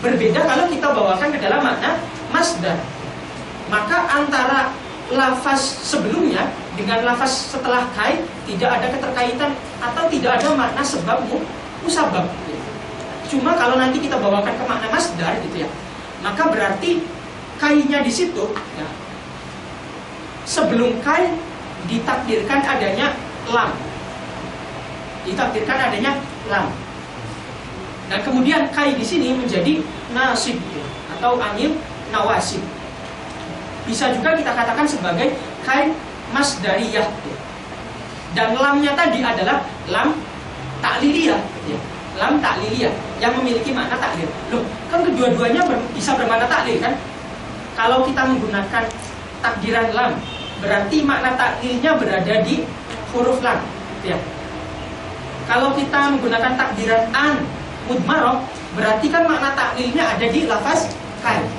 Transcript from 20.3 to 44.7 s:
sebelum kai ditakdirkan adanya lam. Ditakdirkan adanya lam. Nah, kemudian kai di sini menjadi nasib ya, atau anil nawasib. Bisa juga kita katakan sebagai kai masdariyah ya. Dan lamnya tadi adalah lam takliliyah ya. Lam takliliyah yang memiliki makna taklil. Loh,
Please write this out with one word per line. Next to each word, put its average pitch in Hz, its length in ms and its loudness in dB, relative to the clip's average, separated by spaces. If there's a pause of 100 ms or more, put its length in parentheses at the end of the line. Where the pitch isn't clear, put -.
sebelum 240 560 2
kai 330 240 4 (640)
ditakdirkan 254 720 0
adanya 240 480 0 (400)
lam. 220 200 2 (1600)
Ditakdirkan 262 640 0
adanya 269 280 0 (280)
lam. 165 240 0 (1400)
Nah, 196 160 -2
kemudian 277 480 4
kai 285 240 4
di 226 80 0
sini 262 320 2
menjadi 262 480 2 (320)
nasib 254 400 2
ya, - 300 -6 (340)
atau 247 160 4
anil 240 400 0 (400)
nawasib. 196 480 0 (1160)
Bisa 247 320 0
juga 311 240 4
kita 285 160 0
katakan 240 320 2
sebagai 180 480 0 (320)
kai 277 240 4 (460)
masdariyah 214 720 0
ya. - 280 -8 (1000)
Dan 175 160 2
lamnya 285 400 4
tadi 294 320 4
adalah 233 400 2 (240)
lam 247 240 2 (720)
takliliyah 294 560 4 (240)
ya. - 140 -4 (420)
Lam 285 220 4
takliliyah 233 500 0 (240)
yang 240 240 2
memiliki 247 320 0
makna 247 240 -2
taklil. 165 320 -2 (240)
Loh, 247 80 2 (320)